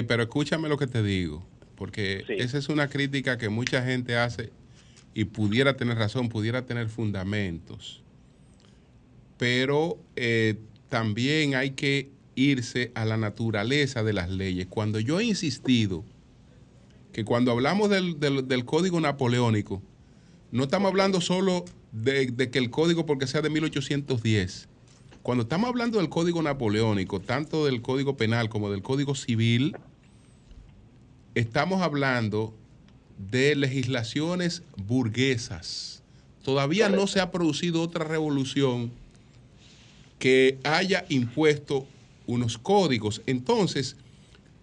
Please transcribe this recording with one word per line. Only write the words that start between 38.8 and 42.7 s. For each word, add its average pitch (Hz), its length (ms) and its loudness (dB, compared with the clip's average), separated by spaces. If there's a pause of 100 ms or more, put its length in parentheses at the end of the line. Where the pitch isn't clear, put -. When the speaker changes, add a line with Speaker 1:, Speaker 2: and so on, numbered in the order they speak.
Speaker 1:
que 131 460 6
haya 180 420 2
impuesto 143 800 0 (400)
unos 123 300 -2
códigos. 135 680 2